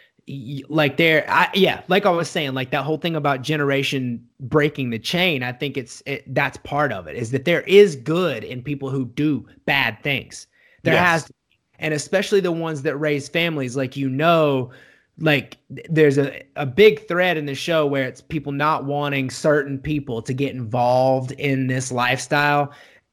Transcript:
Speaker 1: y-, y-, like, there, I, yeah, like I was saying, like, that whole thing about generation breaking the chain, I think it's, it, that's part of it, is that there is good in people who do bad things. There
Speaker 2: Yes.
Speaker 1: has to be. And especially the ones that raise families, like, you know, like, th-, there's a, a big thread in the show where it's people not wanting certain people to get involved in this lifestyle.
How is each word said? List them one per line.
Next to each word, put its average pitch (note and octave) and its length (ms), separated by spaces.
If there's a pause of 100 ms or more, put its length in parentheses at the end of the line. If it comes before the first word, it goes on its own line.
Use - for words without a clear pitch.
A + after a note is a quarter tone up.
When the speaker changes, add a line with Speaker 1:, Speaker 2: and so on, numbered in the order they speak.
(280)
Speaker 1:
y-, C#3 320
y-, - 80
like, D3 280
there, D#3+ 320
I, D#3+ 260
yeah, F#3 340
like G3+ 180
I F#3+ 40
was E3+ 200
saying, C#3 240
like, C3 160
that C#3 140
whole D#3 140
thing E3 180
about C#3+ 260
generation C3+ 800 (180)
breaking C#3+ 500
the A2+ 80
chain, E3+ 440
I B2+ 100
think C3+ 240
it's, - 300
it, C3+ 280
that's C#3+ 240
part C#3+ 340
of F#2 140
it, D2+ 100
is A#2+ 160
that C3 120
there E3+ 180
is F#3+ 340
good C#3+ 480
in B2+ 180
people C3+ 260
who C3 180
do C#3+ 400 (200)
bad B2+ 360
things. - 440 (380)
There D#3+ 100
Speaker 2:
Yes. F3 120
Speaker 1:
has E3 180
to - 80
be. - 20 (460)
And D#3 120
especially F#3+ 480
the F3+ 120
ones D#3+ 300
that C#3+ 140
raise D3 320
families, D3+ 480
like, C3 200
you C#3 120
know, C#3+ 600 (480)
like, D3+ 400 (160)
th-, - 160
there's D3+ 260
a, C#3+ 260 (140)
a C#3+ 80
big F#3+ 440
thread F3 280
in D3+ 80
the C#3+ 100
show D#3 300
where C#3 200
it's B2+ 180
people C#3+ 300
not C#3+ 340
wanting C#3+ 420
certain C#3 500
people C3+ 440
to C3+ 100
get C3 220
involved B2+ 760
in C3+ 340
this B2+ 260
lifestyle. C#3+ 800 (400)